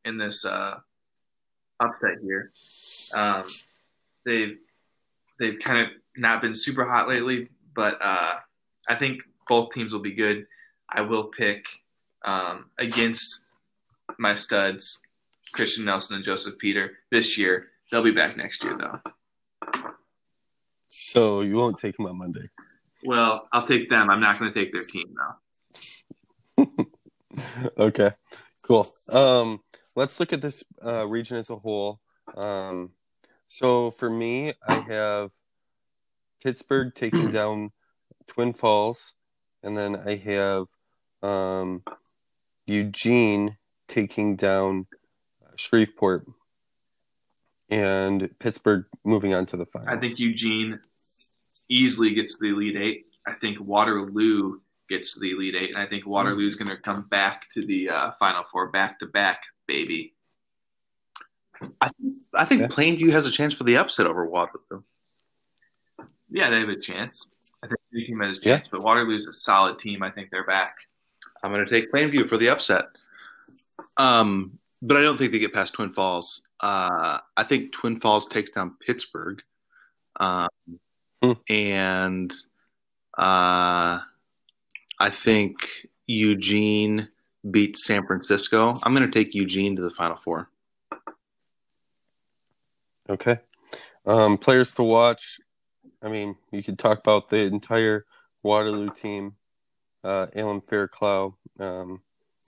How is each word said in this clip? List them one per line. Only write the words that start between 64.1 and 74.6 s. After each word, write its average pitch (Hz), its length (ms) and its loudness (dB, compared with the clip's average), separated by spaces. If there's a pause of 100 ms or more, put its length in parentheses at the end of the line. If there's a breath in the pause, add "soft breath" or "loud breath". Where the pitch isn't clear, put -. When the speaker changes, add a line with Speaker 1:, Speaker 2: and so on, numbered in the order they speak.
Speaker 3:
Waterloo. 87 560 -4 (1500)
Speaker 1:
Yeah, 170 220 0
they 113 80 4
have 110 120 0
a 92 100 -6
chance. 98 480 -10 (340)
I 113 60 -16
think 113 100 -6 (140)
the 117 120 -6
team 117 160 -8
has 98 180 -2
a - 40 -18
Speaker 2:
Yeah. 123 140 6
Speaker 1:
chance, 147 120 -6
but 95 140 -6
Waterloo's 110 460 2
a - 40 -16
solid 98 460 2
team. 101 240 -8
I 95 80 -4
think 98 220 -14
they're 92 140 -6
back. 95 300 0 (640)
Speaker 3:
I'm 98 120 -4
gonna 101 160 0
take 113 240 2
Plainview 143 360 2
for 113 80 2
the 117 120 4
upset. - 380 2 (1120 loud breath)
Um, 107 600 2 (240)